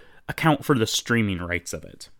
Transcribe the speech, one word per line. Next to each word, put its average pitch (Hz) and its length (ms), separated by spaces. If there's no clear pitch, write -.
account - 380
for 143 120
the 110 100
streaming 104 520
rights 87 340
of 80 100
it. - 260